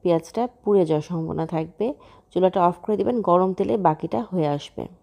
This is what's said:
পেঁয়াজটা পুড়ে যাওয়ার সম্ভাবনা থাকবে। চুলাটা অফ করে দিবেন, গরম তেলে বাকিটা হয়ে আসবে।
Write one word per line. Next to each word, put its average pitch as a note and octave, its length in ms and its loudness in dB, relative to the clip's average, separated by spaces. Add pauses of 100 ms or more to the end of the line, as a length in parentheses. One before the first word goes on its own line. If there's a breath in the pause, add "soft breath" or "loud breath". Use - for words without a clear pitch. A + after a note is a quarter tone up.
পেঁয়াজটা E3+ 420 -2 (180)
পুড়ে G3+ 240 4
যাওয়ার D3+ 240 0
সম্ভাবনা D#3+ 380 -4
থাকবে। E3 380 -4 (460 loud breath)
চুলাটা F#3 360 2
অফ F3+ 160 2
করে G#3+ 140 -2
দিবেন, G#3 240 0
গরম F#3 320 4
তেলে G3+ 240 -2
বাকিটা E3+ 420 0 (120)
হয়ে E3 260 0
আসবে। - 260 -10 (200)